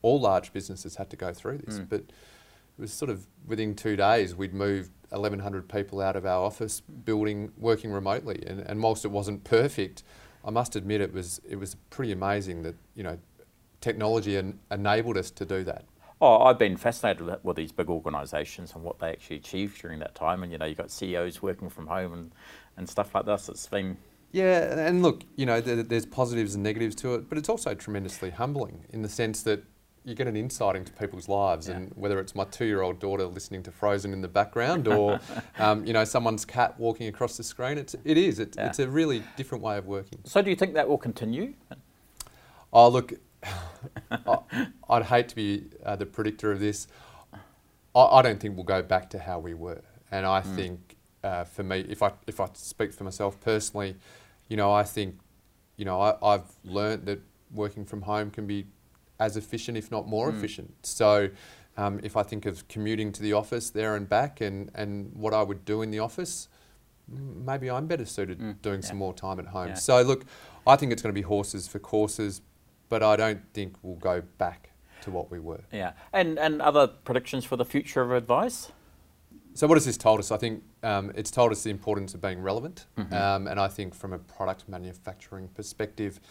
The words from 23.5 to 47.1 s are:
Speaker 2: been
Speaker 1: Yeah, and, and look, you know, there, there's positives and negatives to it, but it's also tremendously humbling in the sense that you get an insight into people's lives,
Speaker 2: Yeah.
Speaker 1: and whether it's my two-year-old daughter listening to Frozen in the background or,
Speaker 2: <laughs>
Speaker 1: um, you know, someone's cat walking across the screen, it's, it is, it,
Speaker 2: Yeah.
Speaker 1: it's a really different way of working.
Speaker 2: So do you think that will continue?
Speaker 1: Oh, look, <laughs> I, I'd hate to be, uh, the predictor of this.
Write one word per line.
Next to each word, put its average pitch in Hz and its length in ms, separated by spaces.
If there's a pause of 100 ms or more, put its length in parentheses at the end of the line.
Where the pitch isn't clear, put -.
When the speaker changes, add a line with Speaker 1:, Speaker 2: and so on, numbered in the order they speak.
Speaker 2:
been 95 300 (360)
Speaker 1:
Yeah, 185 400
and, 147 80
and 180 220
look, - 200 (140)
you 135 100
know, 117 140
there, 117 220
there's 113 240
positives 117 480
and 101 80
negatives 107 340
to 127 200
it, - 120
but 156 100
it's 151 100
also 233 260
tremendously 95 560
humbling 117 600
in 110 120
the 107 60
sense 110 360
that 104 200 (400)
you 120 120
get 135 100
an 107 100
insight 107 380
into 95 180
people's 92 360
lives, 92 400
Speaker 2:
Yeah. 90 80
Speaker 1:
and 92 180
whether 98 240
it's 95 160
my 98 100
two-year-old 95 540
daughter 98 260
listening 92 400
to 90 60
Frozen 101 420
in 95 80
the 92 80
background 117 600
or, 104 320 (180)
Speaker 2:
<laughs> - 220
Speaker 1:
um, 107 240
you 117 80
know, 110 120
someone's 113 400
cat - 340
walking 113 280
across 110 300
the 113 80
screen, 135 340
it's, 135 160 (100)
it 156 140
is, 170 220
it, - 160
Speaker 2:
Yeah. 104 120
Speaker 1:
it's - 120
a 131 80
really 139 340 (140)
different 131 260
way 107 160
of 95 80
working. 98 380
Speaker 2:
So - 180
do 196 80
you 175 60
think 185 180
that 147 140
will 143 100
continue? 123 560 (1160)
Speaker 1:
Oh, 117 160
look, 123 240 (300)
<laughs> 90 680
I, - 280 (500)
I'd 117 160
hate 123 240
to - 80
be, 101 280 (200)
uh, 104 120
the 95 100
predictor 107 460
of 98 80
this. 104 280 (1080)